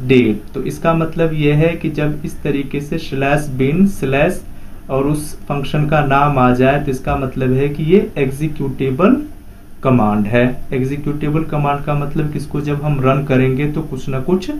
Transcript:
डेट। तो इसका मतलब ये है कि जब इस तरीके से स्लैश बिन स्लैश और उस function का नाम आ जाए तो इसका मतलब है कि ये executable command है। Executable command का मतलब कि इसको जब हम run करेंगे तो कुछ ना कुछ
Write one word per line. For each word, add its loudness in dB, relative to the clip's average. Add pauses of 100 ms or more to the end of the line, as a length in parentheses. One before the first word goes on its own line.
डेट। 4
तो -6
इसका 0
मतलब 0
ये 2
है 4
कि -4
जब -2
इस -8
तरीके -2
से -6
स्लैश -2
बिन 2
स्लैश 0 (480)
और 0
उस -2
function -2
का 4
नाम 4
आ 6
जाए 2
तो -4
इसका -4
मतलब -2
है 2
कि -4
ये 4
executable 0 (600)
command 2
है। 2 (160)
Executable -2
command -2
का -2
मतलब -2
कि -4
इसको -6
जब -2
हम 0
run 2
करेंगे 2
तो -4
कुछ -8
ना -4
कुछ 0